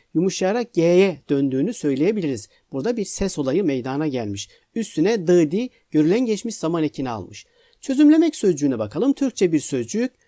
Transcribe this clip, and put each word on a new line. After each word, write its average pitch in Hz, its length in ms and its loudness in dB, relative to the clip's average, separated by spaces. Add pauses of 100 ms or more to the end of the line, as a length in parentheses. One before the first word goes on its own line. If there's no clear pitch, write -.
(140)
yumuşayarak 190 600 -2
G'ye 175 560 2
döndüğünü 139 440 0
söyleyebiliriz. 151 760 -2 (220)
Burada 214 260 -4
bir 196 80 -4
ses - 340 -2
olayı 143 240 0
meydana 139 440 -2
gelmiş. 107 420 -6 (260)
Üstüne 202 520 0
dı 175 240 4
di 233 180 -2 (220)
görülen 175 340 2
geçmiş 220 300 -4
zaman 165 280 -2
ekini 135 260 -4
almış. 101 360 -10 (360)
Çözümlemek 302 540 4
sözcüğüne 143 440 0
bakalım. 160 340 0
Türkçe 214 380 0
bir 156 80 2
sözcük. 143 520 -4 (160)